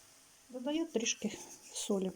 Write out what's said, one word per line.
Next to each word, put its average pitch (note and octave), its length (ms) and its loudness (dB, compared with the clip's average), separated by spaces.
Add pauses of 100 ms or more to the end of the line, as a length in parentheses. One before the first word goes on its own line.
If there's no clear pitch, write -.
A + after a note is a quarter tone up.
(480)
Додаю C#4+ 380 0
трішки - 520 0 (340)
солі. F#3+ 440 2